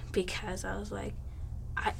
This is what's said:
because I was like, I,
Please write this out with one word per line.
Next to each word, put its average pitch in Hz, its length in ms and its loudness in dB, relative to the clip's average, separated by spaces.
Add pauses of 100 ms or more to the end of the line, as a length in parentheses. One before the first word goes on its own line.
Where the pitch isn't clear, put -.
(120)
because 185 520 2
I 190 140 0
was 202 140 -2
like, 196 220 -2 (640)
I, - 240 4